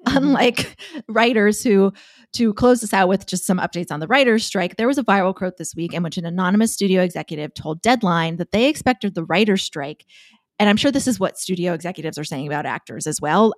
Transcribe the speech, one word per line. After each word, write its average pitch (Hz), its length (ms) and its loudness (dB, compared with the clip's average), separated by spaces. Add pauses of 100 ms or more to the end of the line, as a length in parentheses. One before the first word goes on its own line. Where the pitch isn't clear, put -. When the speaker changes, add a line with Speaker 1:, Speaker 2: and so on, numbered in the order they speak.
Speaker 1:
Mm-hmm. 262 120 2
Speaker 2:
unlike 262 600 2 (300)
writers 220 560 2
who, 196 300 4 (400)
to 226 200 2
close 247 280 4
this 208 120 -6
out 190 140 4
with 190 180 0
just - 200 -6
some 185 120 0
updates 175 320 -6
on 151 120 -6
the 156 60 -6
writers' 233 360 2
strike, 180 320 -4
there 226 120 -2
was 277 100 0
a 277 60 -2
viral 190 300 2
quote 185 220 -6
this - 200 -12
week 165 180 -6
in 165 100 -2
which 165 140 -6
an 170 80 -6
anonymous 185 480 0
studio 185 280 2
executive 156 520 -6
told 156 280 -8
Deadline 175 540 0
that 170 160 -8
they 226 160 2
expected 254 480 -2
the 170 80 -4
writers' 190 400 2
strike, 147 420 -10 (540)
and 208 100 4
I'm 208 80 4
sure 277 140 2
this 262 160 -2
is 220 120 -2
what - 200 -4
studio 175 340 -4
executives 160 440 -8
are 151 80 -8
saying 143 220 -8
about 147 180 -6
actors 120 420 -8
as 151 140 -6
well, 180 360 4